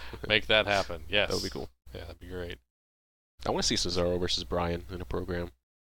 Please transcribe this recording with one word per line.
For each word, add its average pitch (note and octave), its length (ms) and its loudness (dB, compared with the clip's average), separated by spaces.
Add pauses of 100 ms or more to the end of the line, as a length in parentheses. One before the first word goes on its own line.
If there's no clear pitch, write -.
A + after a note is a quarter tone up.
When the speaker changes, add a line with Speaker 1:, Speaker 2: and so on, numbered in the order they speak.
(280)
Speaker 1:
Make G#2+ 200 4
that G#2+ 180 6
happen. F#2 420 0
Yes. G2 200 4
Speaker 2:
That F#2+ 80 0
would F#2 80 -2
be F#2+ 60 -4
cool. - 200 -6 (240)
Speaker 1:
Yeah, F2+ 80 -10
that'd F2 180 -12
be F2 80 -14
great. F2+ 300 -8 (880)
Speaker 2:
I A2 40 4
wanna F3 120 2
see A#2 140 2
Cesaro F2 440 2
versus F2 240 0
Bryan F2 460 0
in F2+ 100 -6
a F2+ 60 -8
program. F2+ 440 -4 (360)